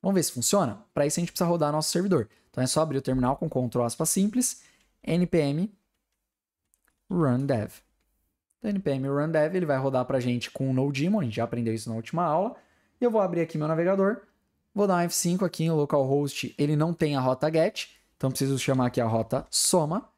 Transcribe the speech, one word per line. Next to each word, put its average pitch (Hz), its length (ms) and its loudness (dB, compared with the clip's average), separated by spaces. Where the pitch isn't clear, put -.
Vamos 190 140 0
ver 165 80 2
se - 80 -4
funciona? 127 600 0
Pra 143 140 2
isso 151 120 -2
a 175 40 0
gente 175 80 -4
precisa 170 180 -2
rodar 156 240 2
nosso 151 180 -2
servidor. 170 380 2
Então 127 120 -4
é 131 40 0
só 156 160 2
abrir 143 160 -2
o 135 40 -4
terminal 131 340 0
com 165 120 -4
Ctrl 123 360 -2
aspas 160 260 -2
simples 214 520 0
N 175 220 0
P 175 120 2
M 151 340 0
run 139 360 2
dev. 127 260 -2
Então, 220 120 -6
N 196 100 -2
P 156 100 -2
M 135 180 -2
run 143 220 0
dev, 160 240 2
ele 180 120 0
vai 139 120 0
rodar 131 280 0
pra 135 120 0
gente 120 320 -2
com 135 200 -4
o - 20 0
NoDemon, 143 480 0
a 151 40 -2
gente 107 120 -4
já 117 80 0
aprendeu 117 300 -2
isso 113 140 -8
na 113 60 -6
última 165 300 -4
aula. 175 320 0
E 247 40 0
eu 240 60 4
vou 220 100 2
abrir 170 220 0
aqui 160 160 -4
meu 151 100 -2
navegador, 190 540 2
vou 202 120 2
dar 190 100 4
um 175 40 2
F 175 140 -2
cinco 180 300 0
aqui 160 240 -2
no 165 80 2
localhost, 143 800 0
ele 147 180 2
não 160 200 0
tem 147 220 0
a 131 40 0
rota 131 320 0
get, 165 360 0
então 135 140 -2
preciso 135 280 0
chamar 131 280 2
aqui 123 140 -2
a 117 60 0
rota 113 440 -2
soma. 170 680 0